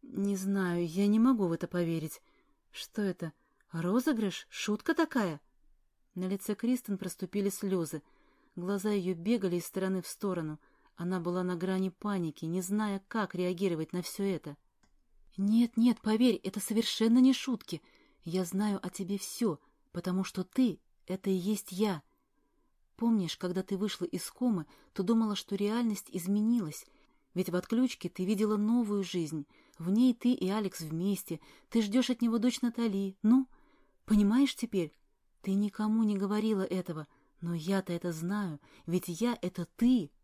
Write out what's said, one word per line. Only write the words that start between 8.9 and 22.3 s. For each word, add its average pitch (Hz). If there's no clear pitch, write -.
её 185
бегали 185
из 170
стороны 190
в -
сторону. 165
Она 180
была 180
на 180
грани 190
паники, 180
не 170
зная, 196
как 214
реагировать 175
на 175
всё -
это. 175
"Нет, 226
нет, 233
поверь, 220
это 190
совершенно 226
не 262
шутки. -
Я 180
знаю 196
о 185
тебе 196
всё, 190
потому 185
что -
ты — 240
это 190
и 190
есть 190
я. 185